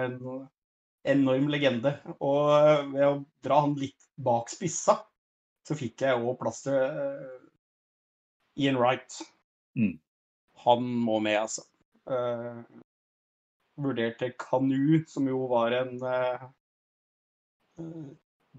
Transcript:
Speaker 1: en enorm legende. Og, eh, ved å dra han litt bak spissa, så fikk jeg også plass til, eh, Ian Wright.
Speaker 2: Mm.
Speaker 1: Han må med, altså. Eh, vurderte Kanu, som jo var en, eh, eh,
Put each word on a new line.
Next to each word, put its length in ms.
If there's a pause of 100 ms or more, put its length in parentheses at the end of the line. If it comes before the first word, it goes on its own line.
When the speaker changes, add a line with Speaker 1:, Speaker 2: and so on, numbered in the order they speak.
Speaker 1:
en 440 (560)
enorm 440
legende. 420 (300)
Og, 300
eh, 400
ved 120
å 220 (180)
dra 180
han 140
litt 320 (100)
bak 320
spissa, 460 (680)
så 100
fikk 220
jeg 180
også 240
plass 240
til, 100
eh, 680 (1160)
Ian 200
Wright. 420 (560)
Speaker 2:
Mm. 240 (600)
Speaker 1:
Han 240 (200)
må 180
med, 160
altså. 280 (420)
Eh, 560 (1120)
vurderte 600
Kanu, 680
som 200
jo 200
var 260
en, 200 (100)
eh, 440 (1300)
eh, 320 (500)